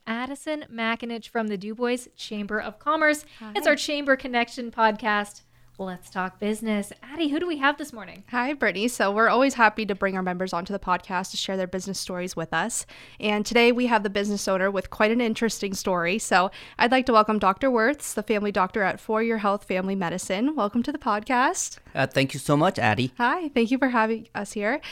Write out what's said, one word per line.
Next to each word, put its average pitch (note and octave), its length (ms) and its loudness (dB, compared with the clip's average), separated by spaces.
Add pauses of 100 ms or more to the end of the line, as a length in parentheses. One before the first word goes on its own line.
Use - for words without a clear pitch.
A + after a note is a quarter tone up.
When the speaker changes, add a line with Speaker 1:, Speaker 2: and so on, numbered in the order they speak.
Speaker 1:
Addison C4+ 640 -6
Makinich A3+ 600 -6
from A3 180 -2
the G#3 100 -4
Du G#3 160 -8
Bois B3 440 -4
Chamber G#3 420 -6
of - 180 -8
Commerce. D4+ 460 2 (320)
It's G4+ 100 0
Speaker 2:
Hi. D#4+ 60 6
Speaker 1:
our D4 60 4
Chamber C#4+ 400 2
Connection A#3+ 520 -2
podcast. G#3+ 760 2 (360)
Let's F#3 320 -10
talk F#3 280 -4
business. G#3+ 600 -2
Addie, D4 280 -2
who D4 100 0
do F4+ 80 -4
we D#4+ 100 -4
have C#4+ 220 2
this D4 120 -10
morning? F#3 380 -16
Speaker 2:
Hi, B3 240 -2
Brittany. G#3+ 340 0
So G#3 220 2
we're G#3+ 180 4
always C4 280 4
happy G#3+ 320 2
to G3+ 80 -2
bring G3 200 -2
our F#3 60 -2
members F3+ 320 -4
onto F3 180 -4
the G3+ 60 -4
podcast F3+ 540 -4
to - 60 -8
share F#3+ 200 -4
their F#3 80 -2
business F#3+ 340 -6
stories F3+ 360 -8
with E3 180 -6
us. F3+ 320 -2 (340)
And G#3 240 0
today A#3+ 280 4
we B3 160 2
have A3 160 2
the G#3 80 -2
business G3+ 360 -2
owner F#3+ 220 2
with F#3+ 220 -4
quite G#3+ 180 2
an A#3 100 2
interesting A3 540 -2
story. F3+ 460 0
So F#3+ 320 2 (260)
I'd A#3 140 4
like C4 160 2
to A#3+ 60 4
welcome G#3+ 260 6
Doctor G3 320 2
Wirtz, A#3+ 420 0
the G#3 80 -4
family G#3 300 0
doctor G3 320 0
at F3+ 160 0
For A3 240 0
Your A3+ 160 0
Health G3+ 240 0
Family F#3+ 320 -2
Medicine. F#3+ 600 -2
Welcome A#3 280 0
to D4 80 -4
the D#4 80 -4
podcast. A#3+ 800 0 (160)
Speaker 3:
Uh, C3+ 100 2
thank C3+ 300 0
you C3+ 40 -6
so D3 160 2
much, D#3 220 2
Addie. A2+ 400 2
Speaker 2:
Hi. D4 320 0
Thank A#3 220 2
you C4 80 0
for C4+ 100 2
having A3+ 460 0
us G3+ 160 -8
here. A3 280 -2 (120)